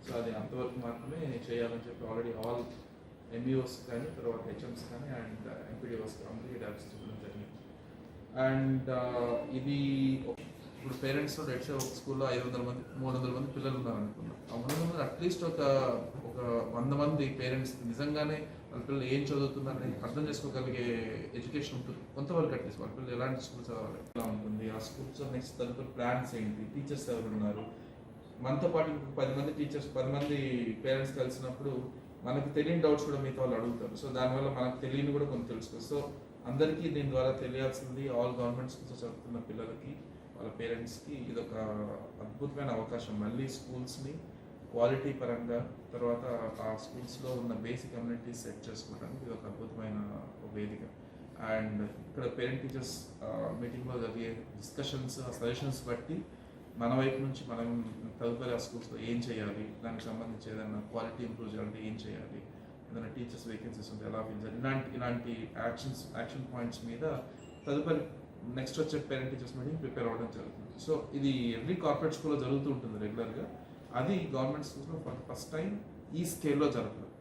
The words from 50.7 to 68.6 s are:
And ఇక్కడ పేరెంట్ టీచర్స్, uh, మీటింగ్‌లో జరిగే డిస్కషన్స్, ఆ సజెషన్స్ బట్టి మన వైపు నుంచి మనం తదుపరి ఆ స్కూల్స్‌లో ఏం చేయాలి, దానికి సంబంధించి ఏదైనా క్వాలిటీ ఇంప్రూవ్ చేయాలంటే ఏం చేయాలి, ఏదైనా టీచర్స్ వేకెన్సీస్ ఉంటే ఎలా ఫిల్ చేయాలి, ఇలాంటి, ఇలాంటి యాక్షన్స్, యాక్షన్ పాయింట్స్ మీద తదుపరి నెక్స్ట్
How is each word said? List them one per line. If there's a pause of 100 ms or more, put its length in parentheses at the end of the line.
And (300)
ఇక్కడ (120)
పేరెంట్
టీచర్స్, (340)
uh, (140)
మీటింగ్‌లో
జరిగే (320)
డిస్కషన్స్, (120)
ఆ
సజెషన్స్
బట్టి (640)
మన
వైపు
నుంచి
మనం (500)
తదుపరి
ఆ
స్కూల్స్‌లో (120)
ఏం
చేయాలి, (200)
దానికి
సంబంధించి
ఏదైనా (120)
క్వాలిటీ
ఇంప్రూవ్
చేయాలంటే
ఏం
చేయాలి, (480)
ఏదైనా
టీచర్స్
వేకెన్సీస్
ఉంటే
ఎలా
ఫిల్
చేయాలి,
ఇలాంటి, (100)
ఇలాంటి (300)
యాక్షన్స్, (160)
యాక్షన్
పాయింట్స్
మీద (640)
తదుపరి (600)
నెక్స్ట్